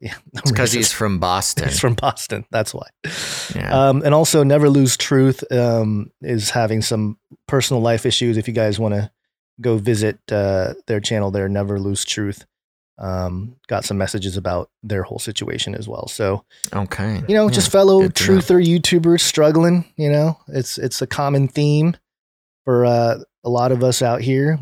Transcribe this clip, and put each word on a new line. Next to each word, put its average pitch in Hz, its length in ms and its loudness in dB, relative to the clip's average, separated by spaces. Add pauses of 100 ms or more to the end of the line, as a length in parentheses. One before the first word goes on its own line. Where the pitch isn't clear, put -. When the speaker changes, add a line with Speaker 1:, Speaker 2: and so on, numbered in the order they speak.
Speaker 1:
Yeah, 110 120 -12 (200)
Speaker 2:
It's 127 200 -2
'cause 117 180 0
he's 117 200 0
Speaker 1:
racist. - 20 -6
Speaker 2:
from 101 260 -2
Boston. 92 480 -2
Speaker 1:
He's 71 140 -4
from 120 140 2
Boston. 110 560 -4
That's 110 220 -2
why. - 140 -14 (680)
Speaker 2:
Yeah. 135 360 2
Speaker 1:
Um, 135 160 2
and 143 100 4
also, 156 280 4
Never 147 260 4
Lose 139 260 4
Truth, 135 560 2
um, 117 580 0 (120)
is 117 300 -4
having 110 300 0
some 107 360 -4 (320)
personal 131 320 0
life 117 240 0
issues. 117 320 0
If 104 100 -4
you 117 60 -6
guys 107 260 0
wanna 104 320 -2 (480)
go 117 180 0
visit, 104 400 -2 (140)
uh, 98 440 -2 (120)
their 107 140 -4
channel 104 300 -2
there, 98 180 -4
Never 101 320 -4
Lose 98 240 -4
Truth, 101 400 -8 (520)
um, 92 600 -8 (100)
got 101 160 -4
some 101 140 -4
messages 95 400 -4
about 90 320 -6 (140)
their 104 200 -4
whole - 160 -12
situation - 560 -8
as 113 100 -10
well. - 220 -12
So, 98 380 -4 (280)
Speaker 2:
Okay. 101 540 -4
Speaker 1:
you 208 80 2
know, 214 120 4
Speaker 2:
Yeah. 202 60 0
Speaker 1:
just 196 160 0
fellow 190 340 6
Speaker 2:
Good 180 120 -2
to - 200 2
know. - 40 6
Speaker 1:
truther 180 260 4
YouTubers 170 540 2
struggling, 165 640 2 (140)
you 151 120 0
know, 151 380 2
it's, 139 300 -6
it's - 240 -4
a 131 60 -4
common 139 420 0
theme 147 480 2 (680)
for, 123 220 4
uh, 117 340 2 (240)
a 120 60 -4
lot 120 240 2
of 123 100 0
us 127 180 2
out 120 200 0
here 135 400 0